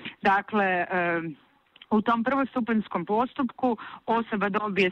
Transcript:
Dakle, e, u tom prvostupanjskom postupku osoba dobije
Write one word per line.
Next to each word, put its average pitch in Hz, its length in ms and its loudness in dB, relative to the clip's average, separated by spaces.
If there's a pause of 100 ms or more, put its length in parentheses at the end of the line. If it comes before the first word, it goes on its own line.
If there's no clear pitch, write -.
(220)
Dakle, 202 440 2
e, 180 200 0 (1040)
u 214 120 4
tom 233 220 0
prvostupanjskom 233 840 0
postupku 240 720 0 (280)
osoba 226 440 0
dobije 196 420 0